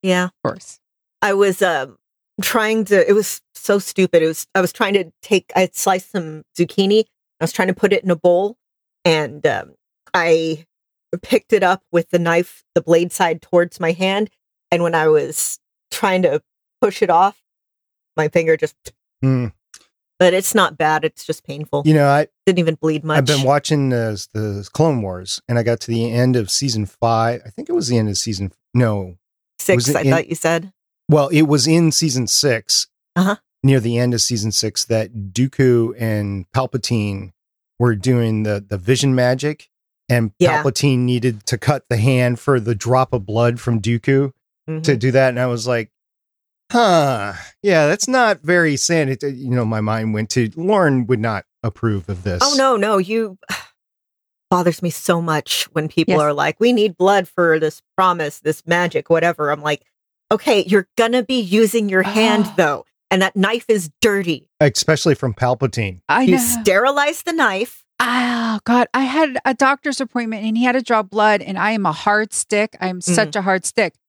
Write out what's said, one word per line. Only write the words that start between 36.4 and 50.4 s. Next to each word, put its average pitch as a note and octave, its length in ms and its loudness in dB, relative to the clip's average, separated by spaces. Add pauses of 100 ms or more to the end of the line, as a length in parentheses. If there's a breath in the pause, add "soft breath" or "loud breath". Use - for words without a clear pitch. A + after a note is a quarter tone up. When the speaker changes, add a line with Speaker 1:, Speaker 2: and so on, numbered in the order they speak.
Speaker 3:
Palpatine G#2 800 -4 (460)
were A#2+ 180 2
doing A2+ 460 0
the, G#2 260 -4
the G2+ 120 -6
vision B2 340 0
magic, B2+ 560 -2 (400)
and A2+ 300 2
Speaker 1:
Yeah. D3+ 240 2
Speaker 3:
Palpatine C3+ 360 0
needed B2 460 -2
to A#2+ 140 -4
cut C#3 300 -2
the A#2+ 80 0
hand B2 420 2
for C3 200 0
the A2+ 140 -4
drop B2 400 0
of A2 120 -4
blood A#2+ 340 0
from A2+ 220 -2
Dooku C3+ 500 0 (360)
Speaker 1:
Mm-hmm. D#3 140 -8
Speaker 3:
to D3 160 0
do B2 140 0
that. C3 180 4
And A#2+ 100 -4
I B2+ 60 0
was A#2+ 200 -4
like, A#2 260 -4 (800)
"Huh, C#3+ 640 2 (300 loud breath)
yeah, E3 240 4
that's G3 220 -2
not A#3 320 2
very D#3+ 340 2
sanit-," C#3 480 -2 (140)
you B2+ 140 -6
know, B2 120 0
my A2 160 -2
mind A2 340 -2
went G#2+ 180 -4
to, A#2 260 0